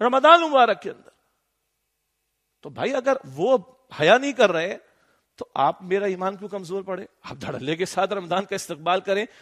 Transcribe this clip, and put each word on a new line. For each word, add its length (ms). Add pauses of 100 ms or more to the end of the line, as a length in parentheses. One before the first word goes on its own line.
رمضان 400
مبارک 400
کے 80
اندر۔ 200 (1500)
تو 80
بھائی 260
اگر 180 (220)
وہ 220 (440)
حیا 160
نہیں 140
کر 200
رہے 260 (580)
تو 100 (100)
آپ 260
میرا 240
ایمان 300
کیوں 140
کمزور 320
پڑے؟ 240 (180)
آپ 180
دھڑلے 340
کے 100
ساتھ 280
رمضان 320
کا 100
استقبال 440
کریں، 260 (160)